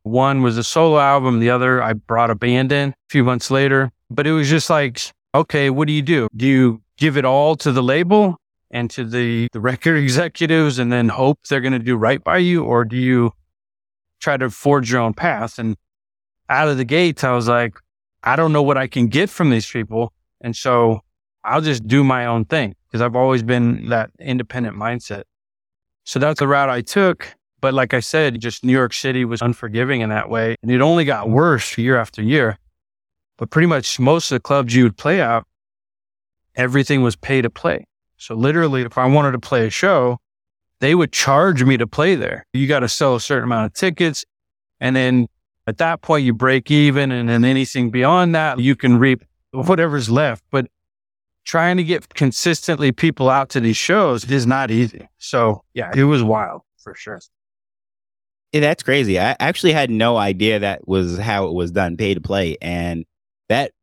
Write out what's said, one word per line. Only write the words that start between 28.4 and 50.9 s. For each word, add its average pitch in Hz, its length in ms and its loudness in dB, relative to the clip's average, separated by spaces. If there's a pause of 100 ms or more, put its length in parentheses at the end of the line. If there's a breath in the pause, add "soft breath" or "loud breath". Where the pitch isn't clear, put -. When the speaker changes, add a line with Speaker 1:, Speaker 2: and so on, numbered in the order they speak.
Speaker 1:
just 117 240 -8
New 127 80 4
York 127 180 2
City 127 320 -4
was 117 180 -6
unforgiving 120 600 -2
in 110 80 -4
that 107 200 -4
way. 113 320 -4
And 110 80 -6
it 123 120 2
only 160 240 2
got 113 240 -2
worse 135 480 2
year 123 180 2
after 113 260 -4
year. 113 360 0 (800)
But 113 140 -10
pretty 165 160 2
much 143 340 -2
most 156 280 0
of 135 60 -2
the 120 60 -2
clubs 131 340 0
you 127 80 6
would 113 140 2
play 180 240 0
at, 117 240 -2 (1120)
everything 131 480 0
was 117 120 0
pay 135 260 -2
to 117 80 0
play. - 360 -4 (320)
So - 180 -12
literally, 139 460 0
if 120 160 -6
I 127 80 2
wanted 139 260 4
to 123 80 -4
play 117 260 0
a 110 40 -2
show, 127 500 0 (600)
they 139 120 2
would 165 200 0
charge 143 500 2
me 131 140 4
to 117 100 -2
play 170 280 0
there. - 360 -6
You 131 160 -2
gotta 131 220 0
sell 135 260 0
a 113 60 -2
certain 123 240 -4
amount 113 220 -2
of - 60 -10
tickets. 170 520 -2 (560)
And 127 120 0
then 127 340 2 (380)
at 110 120 -6
that 165 240 -2
point, 147 240 0
you 123 80 2
break 127 360 0
even. 143 440 2
And 120 160 -2
then 117 160 4
anything 127 460 0
beyond 165 440 2
that, 151 240 -2
you 127 160 2
can 120 240 4
reap 127 240 2 (280)
whatever's 151 580 0
left. 123 420 0
But 135 160 0 (800)